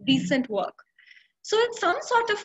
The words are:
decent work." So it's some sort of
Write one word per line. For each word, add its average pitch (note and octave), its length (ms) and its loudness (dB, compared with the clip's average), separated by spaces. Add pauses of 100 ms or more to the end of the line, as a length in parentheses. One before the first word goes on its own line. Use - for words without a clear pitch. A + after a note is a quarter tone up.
decent C4 460 2
work." G3+ 280 -4 (640)
So - 160 -4
it's A#4 220 0
some G4+ 220 0
sort A#4 300 0
of G#4 140 -2